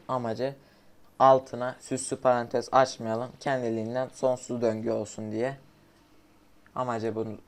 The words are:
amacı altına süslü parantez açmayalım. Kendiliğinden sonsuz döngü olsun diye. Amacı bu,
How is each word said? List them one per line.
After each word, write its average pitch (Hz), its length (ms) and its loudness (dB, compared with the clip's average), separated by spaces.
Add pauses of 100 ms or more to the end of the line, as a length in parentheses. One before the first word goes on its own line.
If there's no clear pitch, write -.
amacı 123 480 -4 (600)
altına 127 640 6
süslü - 360 -4
parantez 120 560 0
açmayalım. 120 680 0
Kendiliğinden 123 680 -2
sonsuz 123 540 -2
döngü 110 280 0
olsun 110 420 -6
diye. 123 240 -4 (1200)
Amacı 117 400 -4
bu, 113 120 -4 (200)